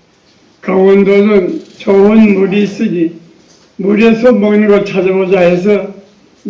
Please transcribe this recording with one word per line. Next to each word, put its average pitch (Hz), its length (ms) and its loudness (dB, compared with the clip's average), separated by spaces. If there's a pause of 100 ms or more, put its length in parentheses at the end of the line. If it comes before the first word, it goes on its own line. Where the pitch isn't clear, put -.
(600)
강원도는 196 1040 0 (140)
좋은 208 560 2
물이 196 300 0
있으니 175 560 -4 (560)
물에서 220 560 0
먹는 208 360 0
거 202 160 2
찾아보자 185 560 -2
해서 180 540 -2 (560)